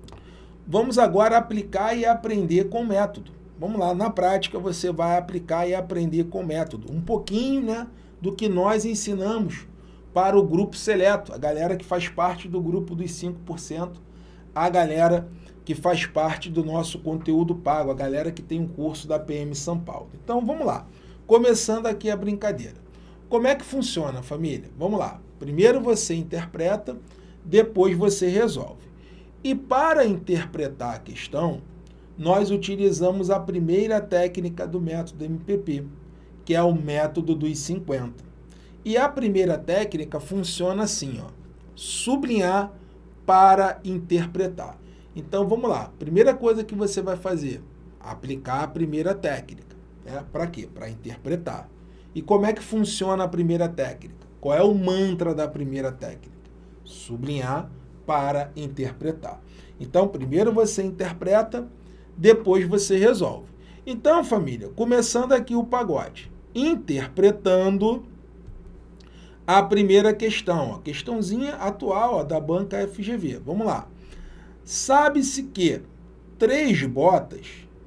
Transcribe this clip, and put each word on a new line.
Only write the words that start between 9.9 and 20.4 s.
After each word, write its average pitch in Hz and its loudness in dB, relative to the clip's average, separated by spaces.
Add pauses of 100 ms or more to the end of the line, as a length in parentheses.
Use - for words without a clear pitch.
para 190 4
o 196 10
grupo 175 0
seleto, 202 2
a - -12
galera 151 0
que - -10
faz 175 -2
parte 175 -2
do 180 -2
grupo 170 -2
dos 165 -4
cinco 175 -8
por 151 -10
cento, 165 -8 (540)
a 165 2
galera 170 4 (360)
que 151 -4
faz 165 0
parte 156 -2
do 165 -2
nosso 165 -4
conteúdo 160 0
pago, 147 -2
a 131 -2
galera 139 -4
que - -10
tem 165 -6
um 165 -4
curso 151 -8
da 156 0
P 151 -8
M 147 -6
São 170 -4
Paulo. - -10
Então, 240 -4